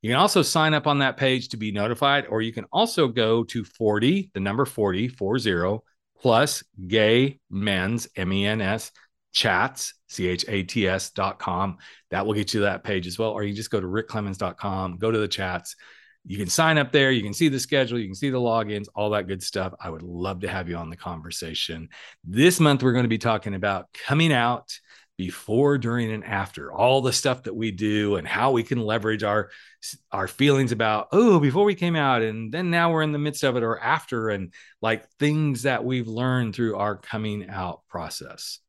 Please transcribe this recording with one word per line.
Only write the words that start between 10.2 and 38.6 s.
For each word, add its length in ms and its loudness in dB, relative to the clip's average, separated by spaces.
H 200 -2
A 140 -2
T 260 0
S 220 -2
dot 300 -4
com. 380 -4
That 160 -2
will 80 0
get 180 -4
you 60 0
to 60 2
that 180 -2
page 240 -2
as 100 -10
well. 140 -2
Or 100 -4
you 140 -4
just 160 -10
go 100 0
to 60 -6
rick 200 -4
clemens 300 -6
dot 200 -6
com, 400 -6
go 120 -2
to 80 0
the 100 -2
chats. 480 -6
You 120 -8
can 100 -4
sign 300 4
up 120 -2
there. 200 6
You 100 2
can 140 -6
see 140 2
the 100 -2
schedule. 400 0
You 80 -4
can 80 -10
see 160 -4
the 80 0
logins, 560 0
all 160 0
that 160 0
good 160 -6
stuff. 360 -4
I 120 -10
would 100 -12
love 380 -6
to 80 -6
have 200 -6
you 80 -6
on 140 -8
the 80 -14
conversation. 920 -8
This 360 4
month, 220 4
we're 120 4
gonna 140 2
be 120 0
talking 340 -2
about 400 -4
coming 400 2
out 420 0
before, 580 0
during, 340 -2
and 120 -8
after, 500 -6
all 280 4
the 120 0
stuff 300 0
that 100 -10
we 160 -2
do 460 0
and 120 -4
how 220 2
we 140 2
can 160 -2
leverage 420 -2
our, 300 0
our 160 -4
feelings 440 2
about, 400 0
"Oh, 280 6
before 240 4
we 120 4
came 200 -2
out, 280 2
and 280 -4
then 200 -2
now 200 2
we're 120 2
in 80 0
the 80 -2
midst 240 -4
of 120 2
it," 60 2
or 180 0
"after," 500 -2
and, 220 -4
like, 260 0
things 420 0
that 240 0
we've 220 -2
learned 480 0
through 200 -2
our 220 -2
coming 520 -6
out 380 -8
process. 800 -12